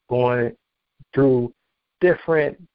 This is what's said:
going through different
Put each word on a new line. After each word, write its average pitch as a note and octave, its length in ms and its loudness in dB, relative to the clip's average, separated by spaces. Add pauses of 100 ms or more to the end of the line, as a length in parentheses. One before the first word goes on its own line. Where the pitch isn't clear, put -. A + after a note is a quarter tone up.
going B2 480 -2 (600)
through C3 360 2 (480)
different D#3+ 640 -2 (140)